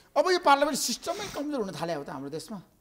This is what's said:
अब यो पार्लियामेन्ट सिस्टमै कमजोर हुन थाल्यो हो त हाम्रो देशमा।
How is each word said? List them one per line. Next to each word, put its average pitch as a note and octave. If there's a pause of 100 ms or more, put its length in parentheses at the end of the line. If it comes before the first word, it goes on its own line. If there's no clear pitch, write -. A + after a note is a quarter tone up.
(160)
अब D4+
यो F4+
पार्लियामेन्ट C#4+
सिस्टमै E4+
कमजोर D4
हुन F#3+
थाल्यो E3+
हो C#3+
त -
हाम्रो C#3
देशमा। D#3+ (180)